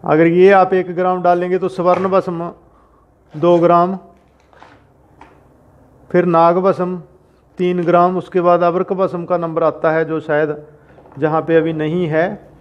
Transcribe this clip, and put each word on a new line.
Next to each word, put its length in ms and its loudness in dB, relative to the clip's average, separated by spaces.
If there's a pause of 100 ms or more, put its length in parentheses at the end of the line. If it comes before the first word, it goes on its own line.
अगर 240 2
ये 240 6
आप 220 4
एक 220 -4
ग्राम 280 -2
डालेंगे 360 0
तो 100 -4
स्वर्ण 400 -2
भस्म 420 -4 (800)
दो 260 2
ग्राम, 380 2 (2000)
फिर 160 2
नाग 320 4
भस्म 440 -2 (580)
तीन 240 -2
ग्राम, 340 2
उसके 240 -4
बाद 220 2
अबरक 320 -2
भस्म 300 -4
का 120 -2
नंबर 260 -4
आता 280 -2
है 140 0
जो 140 -6
शायद 360 -2 (640)
जहाँ 240 0
पे 140 -2
अभी 200 2
नहीं 320 -4
है 420 -4 (120)